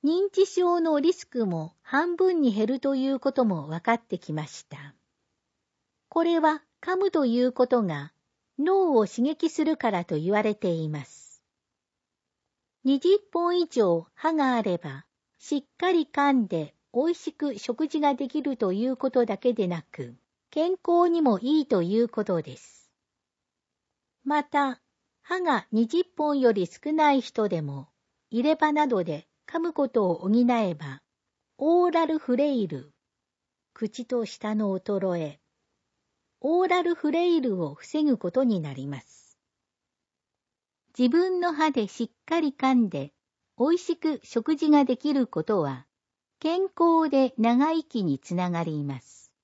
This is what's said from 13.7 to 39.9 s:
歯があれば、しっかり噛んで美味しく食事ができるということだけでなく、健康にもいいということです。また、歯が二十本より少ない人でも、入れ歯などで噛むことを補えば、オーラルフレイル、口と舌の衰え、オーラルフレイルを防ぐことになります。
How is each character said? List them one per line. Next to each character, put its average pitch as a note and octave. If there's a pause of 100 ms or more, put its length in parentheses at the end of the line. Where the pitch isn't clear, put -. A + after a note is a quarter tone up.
歯 D#4+
が C4+
あ A#3
れ F#3
ば、 C#3+ (340)
し -
っ C4+ (120)
か F4+
り E4+
噛 C#4+
ん A#3+
で D#3+ (200)
美 A#3 (100)
味 F4
し -
く C4+
食 C4
事 D#4
が C#4+
で C4
き D4+
る C4+
と F#3+
い G#3+
う C4
こ C4
と A#3+
だ G#3
け B3
で G#3+
な E3+
く、 A#2+ (360)
健 F4
康 F4
に E4+
も A#3
い D4
い B3+
と F#3
い F#3+
う A#3
こ G#3+
と F3
で C3+
す。 - (1300)
ま D4
た、 C#4+ (400)
歯 F#4
が C#4+
二 A3+
十 E4+ (120)
本 D4
よ B3
り G3
少 -
な D#4
い C4+
人 A3
で F3
も、 C#3 (420)
入 A#3+
れ D#4
歯 D#4
な D4+
ど G#3
で D#3+ (180)
噛 E4
む E4
こ C#4
と G#3
を F3
補 F#3+
え A3+
ば、 D3 (560)
オ F4
ー -
ラ E4
ル D#4
フ B3
レ C#4+
イ G#3+
ル、 C#3+ (840)
口 A3+
と A#3+
舌 G#3+
の G3+
衰 F#3
え、 D3+ (1000)
オ E4+
ー F#4
ラ F4+
ル E4+
フ D4+
レ E4+
イ D#4+
ル G3
を C#3+
防 -
ぐ C#4
こ F3
と C4
に G#3+
な D3
り C3
ま C#3
す。 - (1600)